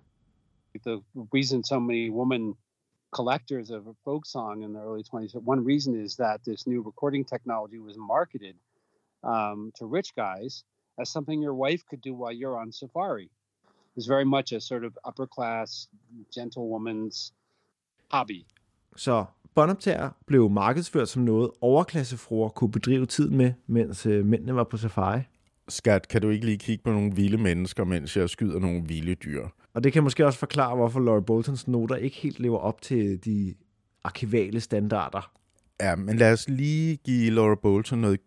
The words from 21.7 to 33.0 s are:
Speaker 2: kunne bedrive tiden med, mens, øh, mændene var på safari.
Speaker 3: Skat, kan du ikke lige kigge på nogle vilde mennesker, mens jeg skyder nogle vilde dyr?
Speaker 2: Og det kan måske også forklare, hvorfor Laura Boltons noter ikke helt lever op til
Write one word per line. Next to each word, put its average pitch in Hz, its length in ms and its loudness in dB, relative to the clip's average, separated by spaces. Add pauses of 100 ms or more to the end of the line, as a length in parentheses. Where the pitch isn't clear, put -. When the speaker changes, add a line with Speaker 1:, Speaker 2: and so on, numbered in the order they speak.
Speaker 2:
kunne 107 220 0
bedrive 123 360 2
tiden 139 300 2
med, 127 160 6 (140)
mens, 113 400 0
øh, 104 200 4
mændene 113 280 2
var 120 100 2
på - 120 -4
safari. 107 440 0 (480)
Speaker 3:
Skat, - 400 2
kan 110 140 2
du 107 60 2
ikke 110 160 0
lige 107 140 0
kigge 107 260 -4
på 113 80 0
nogle 104 220 2
vilde 101 240 2
mennesker, 90 460 0
mens 85 320 -2
jeg 87 140 2
skyder 92 280 -2
nogle 87 280 0
vilde 80 280 -2
dyr? 71 320 -6 (280)
Speaker 2:
Og 120 100 0
det 135 80 4
kan 156 100 6
måske 143 240 4
også 135 120 2
forklare, 127 380 0
hvorfor 120 240 2
Laura 113 200 4
Boltons 117 480 0
noter 120 280 0
ikke 135 200 -4
helt - 240 -6
lever 120 180 2
op - 240 -4
til 101 420 0